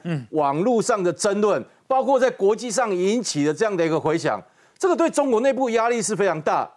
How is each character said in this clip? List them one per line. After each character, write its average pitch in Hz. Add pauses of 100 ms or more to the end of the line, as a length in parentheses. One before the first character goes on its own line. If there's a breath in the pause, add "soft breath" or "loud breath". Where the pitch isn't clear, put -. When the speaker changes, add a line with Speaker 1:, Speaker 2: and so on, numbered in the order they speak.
Speaker 1:
嗯。 156
Speaker 2:
网 143
络 226
上 208
的 175
争 202
论， 185 (240 soft breath)
包 262
括 269
在 254
国 202
际 233
上 220
引 196
起 147
的 151
这 208
样 208
的 170
一 160
个 156
回 156
响， 123 (360 soft breath)
这 381
个 349
对 330
中 285
国 214
内 269
部 254
压 226
力 240
是 202
非 190
常 165
大。 160